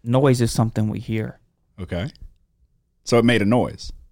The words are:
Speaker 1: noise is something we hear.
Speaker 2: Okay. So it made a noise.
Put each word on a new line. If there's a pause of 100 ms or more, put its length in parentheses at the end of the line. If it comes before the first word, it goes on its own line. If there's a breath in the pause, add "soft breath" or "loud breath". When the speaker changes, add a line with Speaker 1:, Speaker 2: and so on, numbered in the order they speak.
Speaker 1:
noise
is
something
we
hear. (420)
Speaker 2:
Okay. (920)
So
it
made
a
noise. (200)